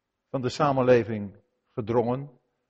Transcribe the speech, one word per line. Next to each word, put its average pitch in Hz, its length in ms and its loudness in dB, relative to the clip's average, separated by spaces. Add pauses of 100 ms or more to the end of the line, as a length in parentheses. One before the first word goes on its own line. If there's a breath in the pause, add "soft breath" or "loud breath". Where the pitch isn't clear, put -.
(300)
van 135 120 -6
de 123 60 -2
samenleving 120 880 2 (360)
gedrongen, 123 680 -4 (300)